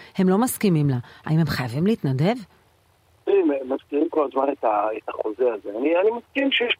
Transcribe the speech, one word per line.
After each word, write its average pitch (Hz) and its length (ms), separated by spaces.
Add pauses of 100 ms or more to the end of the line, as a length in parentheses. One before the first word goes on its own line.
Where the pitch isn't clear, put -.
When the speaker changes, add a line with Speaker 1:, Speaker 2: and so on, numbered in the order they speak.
(180)
Speaker 1:
הם 185 120
לא 185 80
מסכימים 185 520
לה. 127 80 (280)
האם 160 140
הם 165 60
חייבים 139 420
להתנדב? 165 480 (920)
Speaker 2:
הם 392 80 (300)
מזכירים 143 440
כל 151 220
הזמן 135 200
את 131 120
ה-, 107 240 (100)
את - 120
החוזה 113 440
הזה. 101 160 (100)
אני, 151 180
אני 196 140
מסכים 269 400
שיש 226 280